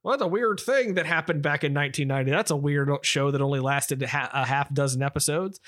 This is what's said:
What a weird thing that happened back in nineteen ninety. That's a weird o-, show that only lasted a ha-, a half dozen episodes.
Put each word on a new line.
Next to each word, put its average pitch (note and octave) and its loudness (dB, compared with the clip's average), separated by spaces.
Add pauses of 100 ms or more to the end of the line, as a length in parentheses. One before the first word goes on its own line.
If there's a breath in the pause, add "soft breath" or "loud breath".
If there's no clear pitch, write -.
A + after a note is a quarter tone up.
What C4+ 0
a G#3 0
weird G#3 0
thing B3 0
that E3+ 0
happened D#3+ 0
back D3 0
in C#3+ 0
nineteen C#3+ 0
ninety. C3+ 0
That's F3+ 0
a D3+ 2
weird C#3+ 0
o-, C#3+ 0
show C#3+ 0
that C#3 0
only C#3 0
lasted C3+ 0
a B2 -4
ha-, C#3 -2
a C3+ 0
half C#3 0
dozen C3+ 0
episodes. D3+ -2